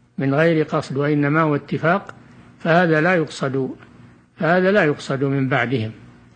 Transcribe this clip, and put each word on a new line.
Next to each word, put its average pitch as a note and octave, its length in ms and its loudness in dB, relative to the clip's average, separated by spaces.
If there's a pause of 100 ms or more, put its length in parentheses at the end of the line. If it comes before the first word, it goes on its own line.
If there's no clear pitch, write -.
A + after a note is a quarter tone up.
(180)
من C3+ 160 0
غير D#3+ 300 2
قصد، D3 320 -4
وإنما D3 440 0
هو D#3 140 2
اتفاق، D#3 600 -2 (460)
فهذا E3 400 2
لا F3+ 140 2
يقصد، C3+ 560 -4 (680)
فهذا F#3 340 2
لا G3+ 140 4
يقصد C#3+ 400 -2
من C3+ 240 0
بعدهم. A#2+ 420 -2 (460)